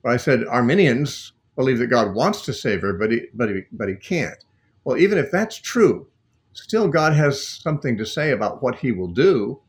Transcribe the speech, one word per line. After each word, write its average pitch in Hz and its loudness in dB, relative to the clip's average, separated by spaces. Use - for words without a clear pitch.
But 120 0
I 123 4
said, 123 2
"Arminians 131 2
believe 131 0
that 120 -2
God 110 2
wants 170 0
to 123 -6
save 104 -2
everybody, 101 -2
but 110 -2
he, 95 -4
but 98 -6
he 95 -4
can't." 117 -6
Well, 131 -2
even 190 4
if - -2
that's 214 -2
true, - 0
still 214 -2
God 156 2
has 147 2
something 143 -4
to 110 -4
say 151 -4
about 104 -2
what 123 -2
he 131 -4
will 92 -4
do 127 2